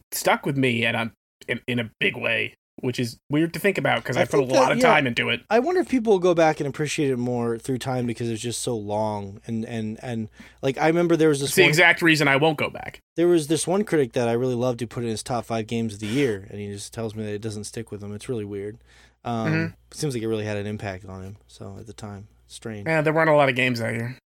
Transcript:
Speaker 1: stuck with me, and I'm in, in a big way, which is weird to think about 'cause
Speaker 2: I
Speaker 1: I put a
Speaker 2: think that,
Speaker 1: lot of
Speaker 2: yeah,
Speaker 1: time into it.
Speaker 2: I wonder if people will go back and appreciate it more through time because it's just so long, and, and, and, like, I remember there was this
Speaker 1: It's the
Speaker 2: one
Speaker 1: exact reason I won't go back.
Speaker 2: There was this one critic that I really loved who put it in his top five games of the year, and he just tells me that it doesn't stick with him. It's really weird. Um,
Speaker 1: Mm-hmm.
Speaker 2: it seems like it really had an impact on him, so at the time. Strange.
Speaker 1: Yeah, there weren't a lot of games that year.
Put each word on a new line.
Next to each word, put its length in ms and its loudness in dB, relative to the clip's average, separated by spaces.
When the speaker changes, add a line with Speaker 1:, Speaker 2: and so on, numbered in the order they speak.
Speaker 1:
stuck 340 0
with 120 -2
me, 280 2
and 120 0
I'm 140 -4
in, 200 -4
in 120 -2
a 200 -6
big 180 0
way, 380 -2
which 200 -4
is 160 -4
weird 240 0
to 60 -8
think 180 0
about 260 0
'cause 140 -4
Speaker 2:
I 40 2
Speaker 1:
I 40 4
put 120 0
a 20 -
Speaker 2:
think 140 0
that, 60 6
Speaker 1:
lot 120 4
of 80 2
Speaker 2:
yeah, 80 6
Speaker 1:
time 180 6
into 240 0
it. 120 -2
Speaker 2:
I 80 6
wonder 220 2
if 80 0
people 240 2
will 60 4
go 140 4
back 260 4
and 80 -2
appreciate 440 -2
it 60 0
more 420 -2
through 180 -4
time 300 -2
because 200 -4
it's 140 -4
just 220 -6
so 120 -2
long, 720 -4
and, 200 -4
and, 360 -6
and, 280 -6
like, 160 0
I 80 4
remember 280 4
there 140 6
was 120 2
this 80 -2
Speaker 1:
It's 80 -2
the 40 8
Speaker 2:
one 80 8
Speaker 1:
exact 320 6
reason 260 6
I 100 4
won't 200 4
go 140 -2
back. 260 -12
Speaker 2:
There 100 4
was 200 4
this 200 0
one 160 2
critic 300 2
that 140 2
I 40 2
really 240 0
loved 240 0
who 80 -4
put 160 -8
it 40 -4
in 40 -2
his 100 -6
top 240 -4
five 220 -4
games 260 -2
of 60 -16
the 80 -6
year, 420 -2
and 100 -12
he 120 -8
just 200 -12
tells 220 -6
me 100 -8
that 100 -6
it 80 -8
doesn't 240 -8
stick 260 -12
with 100 -12
him. 140 -10
It's 140 -14
really 160 -4
weird. 340 -10
Um, 240 -4
Speaker 1:
Mm-hmm. 180 0
Speaker 2:
it 60 -18
seems 180 -4
like 80 -4
it 40 -4
really 180 -2
had 120 -4
an 80 -6
impact 400 -8
on 160 -14
him, 240 -14
so 340 -16
at 60 -18
the 80 -18
time. 360 -14
Strange. 400 -10
Speaker 1:
Yeah, 140 2
there 120 2
weren't 160 2
a 60 6
lot 140 6
of 60 0
games 220 2
that 160 -2
year. 240 -6